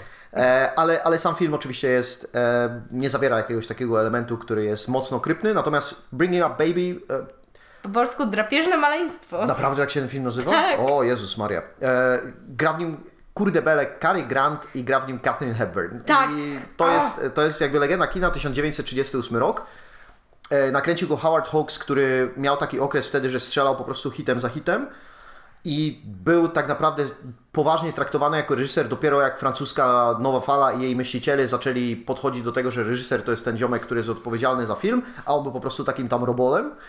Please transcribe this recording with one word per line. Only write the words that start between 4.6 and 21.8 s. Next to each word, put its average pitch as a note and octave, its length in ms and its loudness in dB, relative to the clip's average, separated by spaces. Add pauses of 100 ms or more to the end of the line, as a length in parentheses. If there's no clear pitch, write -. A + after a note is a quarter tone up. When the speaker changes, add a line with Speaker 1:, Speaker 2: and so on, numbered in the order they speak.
Speaker 1:
jest G#2 240 -2
mocno C3 320 -2
krypny, G#3+ 340 0
natomiast D3 580 -2
Bringing F3 340 2
Up C3+ 120 -2
Baby... F3 420 0 (200)
e, - 60 -12 (560)
Speaker 2:
Po G3 60 -10
polsku B3 380 0
drapieżne C#4 500 2
maleństwo. D4 720 0
Speaker 1:
Naprawdę C#3 340 0
jak C#3 100 2
się D3+ 100 -2
ten C3 80 -4
film C3+ 160 -6
nazywa? B2+ 280 -2
Speaker 2:
Tak. D#4+ 280 4 (100)
Speaker 1:
O C#3+ 120 4
Jezus A#2 360 0
Maria. G#2 240 -2 (200)
E, B2+ 360 4 (300)
gra D3+ 240 0
w D#3 60 -4
nim, E3 180 -4 (380)
kurde F3+ 280 2
bele, D3 240 4
Cary E3+ 360 0
Grant C3+ 520 0
i B2+ 100 -4
gra C3 160 2
w B2 80 -8
nim B2+ 100 -6
Katharine - 400 -2
Hepburn. F#2+ 480 -2
Speaker 2:
Tak. C4+ 240 4
Speaker 1:
I D4 280 -6 (180)
to - 140 2
Speaker 2:
A. - 40 4
Speaker 1:
jest, D4 260 0 (140)
to D3+ 80 2
jest D#3 180 0
jakby C#3+ 180 2
legenda D#3+ 280 2
kina, F3+ 240 0
tysiąc C3 260 -4
dziewięćset D3 300 -2
trzydziesty C3+ 320 -4
ósmy A#2 200 -2
rok. D3 280 0 (840)
E, C#3 200 4
nakręcił E3 380 0
go D3 80 0
Howard D#3+ 320 2
Hawks, D3+ 300 0
który C3 580 2